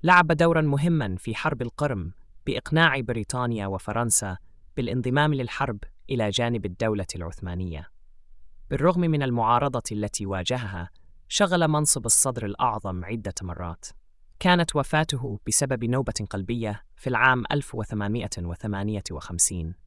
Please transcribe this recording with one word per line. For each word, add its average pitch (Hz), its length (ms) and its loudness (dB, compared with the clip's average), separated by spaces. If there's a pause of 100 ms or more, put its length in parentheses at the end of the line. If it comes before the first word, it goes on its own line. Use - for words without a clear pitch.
لعب 175 240 8
دورا 170 340 4
مهما 143 560 2
في 110 180 -6
حرب 143 280 -2
القرم 113 500 -4 (340)
بإقناع 151 540 2
بريطانيا 117 680 -2
وفرنسا 104 680 -2 (400)
بالانضمام 127 580 0
للحرب 120 440 -4 (320)
إلى 113 200 0
جانب 117 360 -2
الدولة 101 480 -2
العثمانية. 87 760 -8 (800)
بالرغم 165 300 4
من 156 220 2
المعارضة 120 600 2 (100)
التي 104 340 -4
واجهها، 95 640 -4 (380)
شغل 175 400 2
منصب 151 380 2
الصدر 117 400 2
الأعظم 101 580 -2
عدة 101 380 -6
مرات. 87 440 -8 (540)
كانت 175 360 4
وفاته 135 680 -2
بسبب 123 380 0
نوبة 113 460 -2
قلبية 104 540 -4 (120)
في - 100 -8
العام 123 460 6
ألف 143 220 -2
وثمانمائة 107 640 -4
وثمانية 98 720 -4
وخمسين. 87 640 -2 (120)